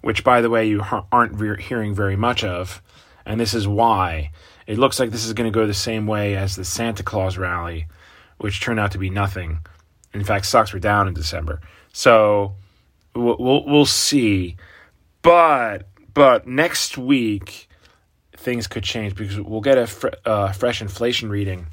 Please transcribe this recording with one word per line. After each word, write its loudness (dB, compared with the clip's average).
which, -4
by 6
the 0
way, 2
you 0
ha-, -4
aren't 2
re-, -4
hearing -6
very -2
much 0
of, -8
and -6
this -2
is -2
why, 0
it -6
looks 2
like 0
this -6
is -6
gonna -2
go 2
the -2
same -4
way -2
as -4
the -10
Santa -6
Claus -4
rally, -6
which -6
turned -2
out 0
to -8
be -4
nothing. -4
In -4
fact, 0
stocks 4
were -6
down 2
in -4
December. -6
So 4
we'll, 0
we'll, 2
we'll 6
see. 0
But, 4
but 6
next -2
week, -2
things -4
could -8
change -6
because -8
we'll -6
get 6
a 2
fre-, -6
uh, 0
fresh -2
inflation -4
reading -4